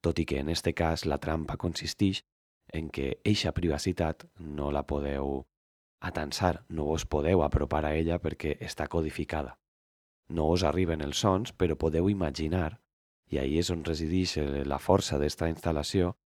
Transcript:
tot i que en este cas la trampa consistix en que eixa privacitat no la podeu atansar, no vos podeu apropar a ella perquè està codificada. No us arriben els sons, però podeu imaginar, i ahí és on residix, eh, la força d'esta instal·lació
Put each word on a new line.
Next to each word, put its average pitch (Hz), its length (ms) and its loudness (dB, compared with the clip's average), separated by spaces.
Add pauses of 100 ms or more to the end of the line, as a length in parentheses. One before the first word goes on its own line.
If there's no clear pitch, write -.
tot 85 180 0
i 80 60 2
que 73 140 -2
en 73 100 -2
este 82 240 0
cas 82 320 0
la 73 120 0
trampa 80 400 -4
consistix 90 640 -2 (500)
en 80 160 -6
que 67 360 -4
eixa 101 300 2
privacitat 82 720 -2 (100)
no 73 340 -4
la 71 140 -2
podeu 69 600 -2 (540)
atansar, 82 720 0
no 78 160 -2
vos 80 200 0
podeu 82 380 4
apropar 73 420 2
a 76 100 0
ella 82 240 2
perquè 78 400 -2
està 78 280 -6
codificada. 78 680 -2 (720)
No 78 240 2
us 90 100 4
arriben 82 380 2
els 71 180 -4
sons, 101 320 2
però 80 240 0
podeu 82 340 2
imaginar, 82 680 -2 (500)
i 71 120 -2
ahí 69 180 0
és 87 140 0
on 82 100 -4
residix, 82 540 0
eh, 71 280 -2
la 69 140 -2
força 95 380 2
d'esta 76 320 0
instal·lació 82 680 0 (120)